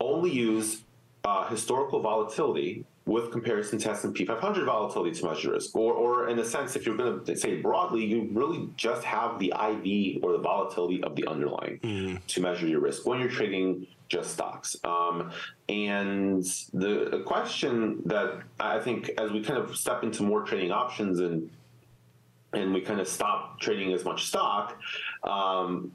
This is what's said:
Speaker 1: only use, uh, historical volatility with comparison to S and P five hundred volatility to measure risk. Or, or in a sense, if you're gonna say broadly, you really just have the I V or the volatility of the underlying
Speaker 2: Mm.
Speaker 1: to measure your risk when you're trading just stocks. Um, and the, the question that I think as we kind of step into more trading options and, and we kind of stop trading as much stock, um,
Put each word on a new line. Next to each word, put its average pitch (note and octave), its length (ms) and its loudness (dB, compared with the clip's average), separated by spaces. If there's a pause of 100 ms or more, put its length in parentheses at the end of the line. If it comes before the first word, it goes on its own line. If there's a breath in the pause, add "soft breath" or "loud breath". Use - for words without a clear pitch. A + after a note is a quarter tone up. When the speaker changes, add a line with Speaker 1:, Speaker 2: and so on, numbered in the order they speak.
Speaker 1:
only D#3+ 300 2
use, A2 520 2 (420)
uh, G2+ 240 2
historical B2+ 520 0
volatility G#2+ 840 0 (200)
with A#2 260 0
comparison A2 480 -2
to A2 120 -2
S G#2 140 -4
and G2+ 100 -2
P - 100 -2
five - 160 -2
hundred G3 240 0
volatility G#2+ 560 0
to F2 60 0
measure D2 260 0
risk. - 240 -2
Or, A2 160 4
or A#2+ 380 4
in A#2 80 0
a A2+ 60 2
sense, C#3 300 -2
if C#3 120 -2
you're G#2+ 100 0
gonna A2 400 0
say F2+ 240 -2
broadly, A2+ 440 2
you G#2+ 280 2
really C#3 440 0
just - 280 -2
have A2+ 340 -2
the - 140 0
I A2 240 0
V G2 460 0
or F2 100 4
the E2+ 60 4
volatility F2+ 680 0
of - 100 -2
the - 120 -2
underlying D2 540 -2
Speaker 2:
Mm. F#2+ 460 -4
Speaker 1:
to - 140 -2
measure F2 260 0
your D#2 140 4
risk C#2+ 260 0
when B2+ 140 2
you're B2 80 2
trading F#2 580 0 (220)
just - 240 -2
stocks. - 420 -6 (100)
Um, E2+ 460 2 (380 loud breath)
and G2 720 2 (300)
the, F#2+ 400 2
the - 120 2
question - 840 0
that F#2+ 340 0 (180)
I G#2+ 220 0
think - 380 -4
as G#2+ 120 0
we G#2+ 140 -2
kind C#3+ 140 0
of - 180 -4
step - 260 -2
into G#2+ 220 -2
more G#2 180 4
trading F#2+ 300 0
options G2+ 480 0
and, E2 280 0 (1040)
and F#2+ 220 0
we F#2 60 2
kind G#2 180 -2
of F#2 80 0
stop - 540 -2
trading G2 320 0
as F2 120 0
much - 220 -2
stock, A2 540 0 (420 loud breath)
um, F#2 720 0